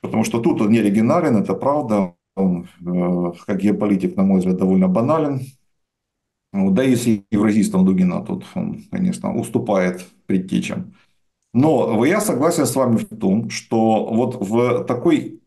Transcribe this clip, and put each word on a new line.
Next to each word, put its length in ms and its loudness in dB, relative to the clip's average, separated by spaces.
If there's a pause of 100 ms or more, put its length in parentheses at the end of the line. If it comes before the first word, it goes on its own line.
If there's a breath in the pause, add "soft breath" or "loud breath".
Потому 220 -2
что 160 -2
тут 220 0
он 100 2
не 80 4
оригинален, 580 2
это 160 -2
правда. 600 -2 (220)
Он, 320 -2 (120)
э, 520 -2 (140)
как 140 -4
геополитик, 560 0
на 80 0
мой 160 4
взгляд, 180 0
довольно 300 2
банален. 540 0 (1120)
Ну, 180 2
да 120 2
и 120 4
с 100 -2 (240)
евразийством 560 2
Дугина 360 2
тут 240 -8 (100)
он, 340 -6
конечно, 460 -4
уступает 680 -2 (220)
предтечам. 680 -4 (600 loud breath)
Но 520 2
я 160 2
согласен 440 0
с 100 -2
вами 220 2
в 220 -6
том, 300 0
что 560 0
вот 340 -2
в 460 0
такой 600 0